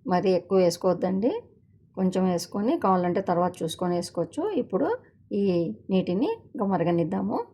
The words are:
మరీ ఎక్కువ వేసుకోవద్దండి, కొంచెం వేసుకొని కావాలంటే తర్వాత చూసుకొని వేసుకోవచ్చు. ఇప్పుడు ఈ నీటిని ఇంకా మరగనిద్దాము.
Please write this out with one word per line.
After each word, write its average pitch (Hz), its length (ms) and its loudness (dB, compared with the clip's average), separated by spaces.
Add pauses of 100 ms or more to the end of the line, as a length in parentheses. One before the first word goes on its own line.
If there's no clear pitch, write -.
మరీ 180 240 2
ఎక్కువ 185 280 2
వేసుకోవద్దండి, 190 840 0 (520)
కొంచెం 185 300 0
వేసుకొని 202 540 0
కావాలంటే 185 420 2
తర్వాత 180 420 0
చూసుకొని 175 320 -2
వేసుకోవచ్చు. 175 560 -4
ఇప్పుడు 330 480 -2 (340)
ఈ 196 420 0 (160)
నీటిని 185 360 2
ఇంకా 339 400 -4
మరగనిద్దాము. 190 880 0